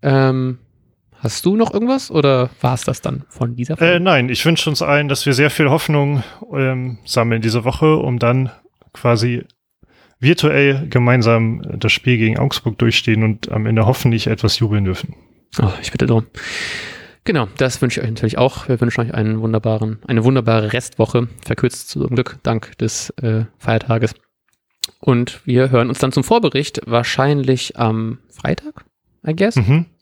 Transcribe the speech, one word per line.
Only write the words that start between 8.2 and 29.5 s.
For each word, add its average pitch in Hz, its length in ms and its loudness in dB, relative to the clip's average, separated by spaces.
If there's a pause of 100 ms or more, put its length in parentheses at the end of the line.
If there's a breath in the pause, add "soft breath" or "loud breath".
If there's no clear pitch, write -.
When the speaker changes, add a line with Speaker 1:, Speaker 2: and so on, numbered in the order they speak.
Speaker 2:
quasi 120 500 0 (760 soft breath)
virtuell 139 680 2
gemeinsam 117 760 2 (160)
das 113 120 0
Spiel 123 260 0
gegen 110 200 2
Augsburg 120 400 -2
durchstehen 110 460 2
und 110 280 -2
am 110 140 -2
Ende 113 220 2
hoffentlich 123 400 2
etwas 110 320 0
jubeln 104 260 2
dürfen. - 300 -4 (440)
Speaker 1:
Oh, 101 220 2
ich - 100 -10
bitte - 140 -2
drum. 113 220 2 (960 loud breath)
Genau, 135 240 0 (100)
das 131 240 0
wünsche 127 180 -2
ich - 60 -6
euch 110 60 -2
natürlich 110 260 -2
auch. - 300 0
Wir 127 120 0
wünschen 120 220 0
euch 117 140 -4
einen 110 260 0
wunderbaren, 110 640 -2
eine 113 180 0
wunderbare 113 500 2
Restwoche, 120 540 -2 (160)
verkürzt - 460 -4
zum 135 200 -4
Glück 123 340 -4
dank 113 340 -4
des, - 320 -6 (120)
äh, 113 240 -2 (120)
Feiertages. 113 560 -2 (840)
Und 123 440 0
wir 127 280 2
hören 120 180 4
uns 113 80 -4
dann 135 140 0
zum 135 120 0
Vorbericht 190 600 0
wahrscheinlich 131 920 0
am 113 420 -2 (100)
Freitag, - 560 -8 (400)
I 156 100 -2
guess. 196 200 0